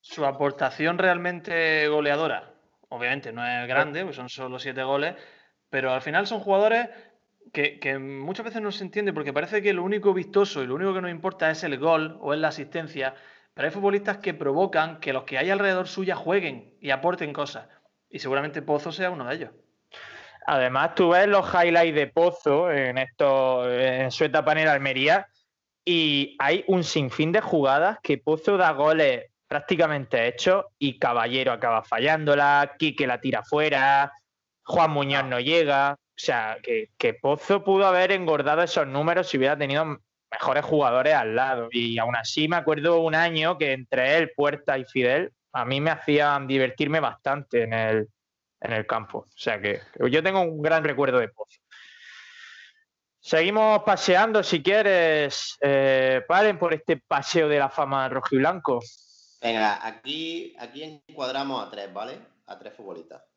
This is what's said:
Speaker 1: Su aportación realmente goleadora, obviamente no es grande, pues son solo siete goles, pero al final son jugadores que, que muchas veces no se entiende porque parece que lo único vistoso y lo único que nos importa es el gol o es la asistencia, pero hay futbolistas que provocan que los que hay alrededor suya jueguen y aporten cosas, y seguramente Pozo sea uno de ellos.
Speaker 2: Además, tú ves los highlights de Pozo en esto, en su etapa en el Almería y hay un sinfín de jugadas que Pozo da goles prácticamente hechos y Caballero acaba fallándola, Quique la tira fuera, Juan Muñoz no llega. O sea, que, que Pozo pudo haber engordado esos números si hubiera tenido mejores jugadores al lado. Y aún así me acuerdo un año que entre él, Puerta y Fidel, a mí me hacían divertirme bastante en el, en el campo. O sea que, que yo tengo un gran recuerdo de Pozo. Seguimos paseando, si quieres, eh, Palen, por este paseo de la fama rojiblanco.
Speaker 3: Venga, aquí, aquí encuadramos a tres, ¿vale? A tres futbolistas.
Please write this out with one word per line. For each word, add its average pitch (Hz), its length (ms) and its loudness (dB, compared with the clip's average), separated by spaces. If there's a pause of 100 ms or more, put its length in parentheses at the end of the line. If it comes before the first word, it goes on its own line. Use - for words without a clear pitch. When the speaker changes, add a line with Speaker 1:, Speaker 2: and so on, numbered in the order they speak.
Speaker 1:
Su 151 160 -4
aportación 139 720 -2
realmente 170 880 0
goleadora, 147 640 -2 (360)
obviamente 123 420 -6
no 117 120 -8
es 123 220 -4
grande, 147 380 0
pues 151 100 -10
son 127 140 -12
solo 127 320 -10
siete 131 240 -6
goles, 143 320 -2 (520)
pero 131 240 -2
al 131 80 -2
final 175 280 -2
son 220 100 -6
jugadores 214 500 2 (640)
que, 143 280 -2
que 139 180 -4
muchas 139 460 -10
veces 220 180 -8
no 208 80 -6
se 196 140 -10
entiende 202 280 -4
porque 143 200 -6
parece 175 300 -2
que 202 100 2
lo 175 100 -2
único 202 320 0
vistoso 185 480 0
y 127 60 -4
lo 131 80 -4
único 190 180 -2
que 185 60 -4
nos 180 100 -6
importa 170 400 -2
es 160 140 -6
el 143 160 -4
gol 160 400 0
o 143 120 -4
es 151 60 0
la 156 100 0
asistencia, 147 680 -8 (360)
pero 139 140 -4
hay 160 80 -4
futbolistas 202 440 0
que 180 140 -4
provocan 160 680 -2
que 139 120 -4
los 131 120 -4
que 131 140 -6
hay 165 120 -2
alrededor 190 380 0
suya 190 260 -4
jueguen 165 680 -4
y 143 100 -8
aporten 160 420 -2
cosas, 139 340 -8 (420)
y - 120 -14
seguramente 143 420 -4
Pozo 151 300 -4
sea 180 180 -4
uno 139 160 -10
de 135 80 -6
ellos. - 160 -12 (960)
Speaker 2:
Además, 135 480 0
tú 180 140 4
ves 180 180 6
los 202 260 2
highlights 170 440 4
de 143 100 2
Pozo 170 640 2
en 131 280 0
esto, 131 680 2
en 127 440 0
su - 100 -2
etapa 151 300 2
en 156 60 2
el 156 100 2
Almería 139 580 2 (580)
y 151 540 2
hay 160 300 2
un 180 160 2
sinfín 151 480 -2
de 214 80 2
jugadas 156 640 2
que 143 140 0
Pozo 160 380 0
da 175 140 4
goles 147 640 2 (160)
prácticamente 147 760 0
hechos 156 380 2 (120)
y 135 220 -4
Caballero 123 540 0
acaba 117 320 0
fallándola, 143 920 2
Quique 147 300 -2
la 123 140 -2
tira 120 240 -4
fuera, 139 680 2 (520)
Juan 165 260 2
Muñoz 139 340 0
no 127 140 -2
llega. 143 540 2
O - 260 -16
sea, 110 420 -2
que, 113 380 -4
que 117 160 0
Pozo 151 480 0
pudo 196 240 4
haber 185 240 4
engordado 160 520 0
esos 160 260 0
números 160 400 0
si 139 100 -2
hubiera 139 180 2
tenido 147 440 -4 (320)
mejores 135 320 -2
jugadores 143 500 4
al 113 220 0
lado. 123 340 -2
Y 120 260 -2
aún 120 200 -2
así 151 320 -2
me 170 80 0
acuerdo 156 420 2
un 160 160 0
año 165 420 0
que 147 160 0
entre 131 460 0
él, 160 160 0
Puerta 143 440 0
y 127 60 -6
Fidel, 131 480 0 (200)
a 123 120 -4
mí 135 160 -2
me 156 120 2
hacían 147 560 2
divertirme 135 500 0
bastante 135 640 -2
en 113 100 -4
el, 110 360 0 (520)
en 113 120 -6
el 107 120 -4
campo. 110 340 -6 (100)
O - 100 -20
sea 110 220 -2
que, 104 200 -2 (160)
que 127 140 0
yo 156 140 2
tengo 190 160 2
un 160 200 -2
gran 156 220 2
recuerdo 131 380 2
de 110 80 -4
Pozo. - 320 -18 (1600)
Seguimos 208 640 2
paseando, 202 580 2
si 165 200 -2
quieres, 175 960 2
eh, 135 680 4
Palen, 196 320 2
por 170 160 0
este 156 220 0
paseo 151 520 0
de 147 120 2
la 139 80 2
fama 135 400 -2
rojiblanco. 135 720 0 (600)
Speaker 3:
Venga, 110 440 0
aquí, 160 720 -10
aquí 143 500 -16
encuadramos 135 560 -6
a - 60 -16
tres, 101 220 -12
¿vale? 117 260 -12 (280)
A 98 120 -18
tres - 160 -20
futbolistas. 82 480 -18 (140)